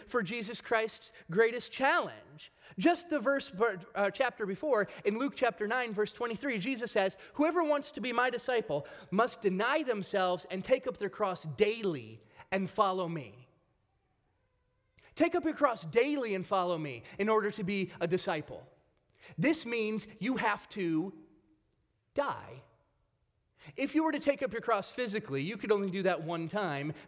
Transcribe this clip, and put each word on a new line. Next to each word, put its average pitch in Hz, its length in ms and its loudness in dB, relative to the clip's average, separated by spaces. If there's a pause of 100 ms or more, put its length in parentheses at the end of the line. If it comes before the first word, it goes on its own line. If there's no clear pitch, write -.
for 247 160 0
Jesus 226 360 -6
Christ's - 520 -2 (180)
greatest 226 400 2
challenge. 190 800 0 (280)
Just 339 300 4
the 302 120 0
verse, 277 320 0 (420)
uh, 196 160 2
chapter 240 340 0
before, 202 440 2 (160)
in 214 160 2
Luke 277 160 -2
chapter 208 320 0
nine, 240 260 -2
verse 202 180 0
twenty-three, 240 460 -2
Jesus 226 320 -2
says, 196 260 2 (180)
"Whoever 330 280 4
wants 294 300 0
to - 80 -8
be 247 120 -2
my 247 160 4
disciple 233 600 -2 (240)
must 226 280 4
deny 226 440 2
themselves 185 680 0
and 190 140 -6
take 254 240 2
up - 100 -6
their 202 100 -4
cross 185 360 -4 (120)
daily 175 640 -2 (300)
and 190 180 -2
follow 190 400 2
me." 127 380 -8 (1700)
Take 339 220 2
up 330 80 -2
your 311 100 0
cross 247 300 0
daily 240 500 2
and 185 100 -2
follow 180 320 0
me 139 280 -6 (160)
in 208 80 0
order 214 240 4
to 214 100 -6
be 190 380 -2
a 170 80 0
disciple. 165 580 -4 (720)
This 269 260 2
means 220 440 -2 (100)
you 226 200 0
have 208 320 -2
to 175 420 -2 (1000)
die. 127 480 -6 (1120)
If 277 180 -2
you 311 80 4
were 320 80 2
to 294 80 0
take 285 240 2
up 233 80 0
your 226 100 -6
cross 208 300 0
physically, 202 500 -2
you 190 160 -4
could 202 140 -2
only 202 180 4
do 190 140 -4
that 175 220 2
one 165 240 -4
time 156 440 -2 (140)